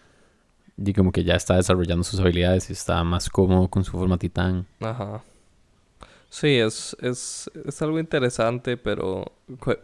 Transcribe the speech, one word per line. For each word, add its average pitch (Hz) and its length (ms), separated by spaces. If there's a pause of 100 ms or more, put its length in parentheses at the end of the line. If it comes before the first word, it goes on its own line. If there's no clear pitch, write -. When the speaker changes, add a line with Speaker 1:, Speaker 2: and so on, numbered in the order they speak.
(760)
Speaker 1:
di, 98 180
como 92 200
que 90 100
ya 87 120
está 90 200
desarrollando 90 480
sus - 160
habilidades 90 500
y 98 40
está 87 320
más 87 240
cómodo 92 400
con 92 160
su - 80
forma 90 240
titán. 90 500 (140)
Speaker 2:
Ajá. 110 420 (1040)
Sí, 143 280
es, - 440
es, - 480 (160)
es - 160
algo 156 180
interesante, 123 760
pero 95 540 (280)
cu-, - 240